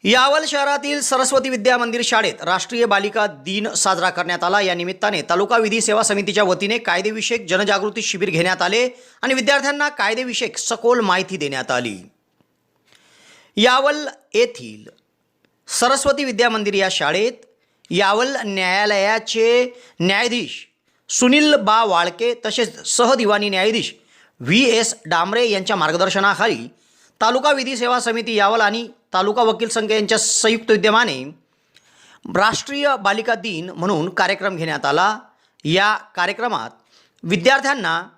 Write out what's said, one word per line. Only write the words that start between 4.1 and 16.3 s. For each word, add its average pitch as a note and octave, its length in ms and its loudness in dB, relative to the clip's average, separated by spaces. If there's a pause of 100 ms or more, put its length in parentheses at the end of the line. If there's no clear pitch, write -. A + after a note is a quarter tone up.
आला. F#3+ 180 2
या F#3 120 0
निमित्ताने F#3 480 -4
तालुका G3+ 360 0
विधी A3 240 0
सेवा G#3+ 220 2
समितीच्या G3+ 400 0
वतीने G3 340 0
कायदेविषयक G#3+ 720 -2
जनजागृती G3+ 520 0
शिबिर G3 280 -4
घेण्यात F3 320 0
आले A3+ 280 0 (320)
आणि C4 120 0
विद्यार्थ्यांना C#4+ 560 0
कायदेविषयक A#3 680 -4
सखोल A#3 420 0
माहिती F#3 380 0
देण्यात C#3 340 -4
आली. A#2+ 260 -2 (1600)
यावल C4+ 500 2 (260)
येथील B2 560 -2 (760)
सरस्वती C#4 560 0
विद्या A#3+ 260 0